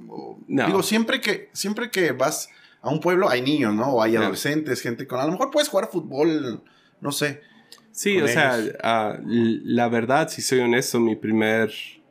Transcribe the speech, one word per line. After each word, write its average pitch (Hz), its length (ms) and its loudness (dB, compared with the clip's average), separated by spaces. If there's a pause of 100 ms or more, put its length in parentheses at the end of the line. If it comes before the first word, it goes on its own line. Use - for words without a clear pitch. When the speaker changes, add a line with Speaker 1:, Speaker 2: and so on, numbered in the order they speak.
Speaker 1:
O, - 400 -14
Speaker 2:
No. 131 200 2
Speaker 1:
digo, 190 140 4
siempre 226 380 0
que, - 320 -4
siempre 214 400 -6
que 165 220 0
vas 151 340 -2 (340)
a 120 80 -6
un 156 120 0
pueblo 180 280 4
hay 123 120 2
niños, 131 340 2
¿no? 127 200 0
O 113 60 4
hay 110 100 4
Speaker 2:
Yeah. 113 100 4
Speaker 1:
adolescentes, 139 600 -2
gente 131 240 -6
con, 127 140 -4
a 139 60 0
lo 165 80 0
mejor 269 180 -2
puedes 294 160 2
jugar 202 240 -2
fútbol, 147 720 -2 (380)
no 143 100 -4
sé, 143 300 -4 (500)
Speaker 2:
Sí, 202 240 0
Speaker 1:
con 165 80 4
Speaker 2:
o 143 60 4
sea, 131 280 2
Speaker 1:
ellos. 107 240 -2
Speaker 2:
ah, 107 360 0 (100)
l-, 113 380 2
la 120 240 2
verdad, 127 400 2
si 120 120 -10
soy 127 180 0
honesto, 120 420 2
mi 110 160 2
primer 110 560 0 (360)